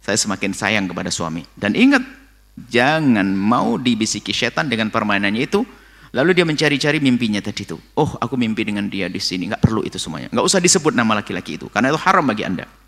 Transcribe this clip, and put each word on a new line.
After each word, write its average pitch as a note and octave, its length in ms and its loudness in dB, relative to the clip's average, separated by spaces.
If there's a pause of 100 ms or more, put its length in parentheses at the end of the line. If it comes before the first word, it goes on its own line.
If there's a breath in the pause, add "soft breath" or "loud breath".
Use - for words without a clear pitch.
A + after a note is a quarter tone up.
saya - 160 0
semakin G2 320 -4
sayang G2 400 -2
kepada F2+ 160 -6
suami. E2+ 320 -6 (160)
Dan G2+ 160 -2
ingat, B3+ 320 4 (640)
jangan B2+ 640 4
mau B2 480 2
dibisiki A2 560 -2
setan D3 320 -2
dengan A2 240 -2
permainannya G#2 560 0
itu. G#3 160 0 (480 loud breath)
Lalu E3 240 2
dia F3+ 80 4
mencari-cari D3+ 560 2
mimpinya A#2+ 400 2
tadi G#2 240 -8
itu. D#2+ 160 -10 (160)
"Oh, B2 240 2
aku A#2+ 160 -4
mimpi A2 320 0
dengan G2+ 240 -4
dia F#2+ 160 -4
di F#2 160 -6
sini." F2+ 240 -4
Nggak A2 160 -4
perlu A2 240 2
itu - 80 -10
semuanya. D#2+ 400 -10
Nggak - 80 2
usah F#3 160 2
disebut F3 320 2
nama A2 320 2
laki-laki F2+ 320 -8
itu, - 160 -14
karena A#2 160 2
itu D3+ 160 0
haram F#3 240 4
bagi G#3+ 160 -2
Anda. - 240 -4 (200)